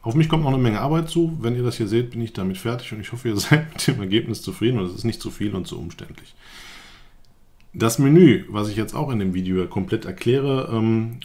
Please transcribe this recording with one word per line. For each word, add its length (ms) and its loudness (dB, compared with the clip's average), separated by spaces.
auf 120 -4
mich 140 6
kommt 160 2
noch 80 2
eine 100 2
Menge 180 2
Arbeit 280 0
zu. 320 0
Wenn 160 -2
ihr 80 -2
das 120 -2
hier 120 -2
seht, 240 0
bin 80 -6
ich 120 -6
damit 260 -4
fertig 340 -6
und 80 -12
ich 100 -12
hoffe, 200 -4
ihr 60 0
<laughs> 40 -2
seid 320 2
mit 160 -2
dem 120 0
Ergebnis 420 0
zufrieden 360 -2
und 60 -2
es 100 -6
ist 100 -12
nicht 160 -2
zu 120 -8
viel 240 -4
und 100 -6
zu 100 -12
umständlich. 600 -16
Das 220 0
Menü, 520 8
was 180 -2
ich 80 -6
jetzt 180 -4
auch 160 -4
in 80 -2
dem 160 0
Video 320 -2
komplett 380 -4
erkläre, 680 -2
ähm, 520 0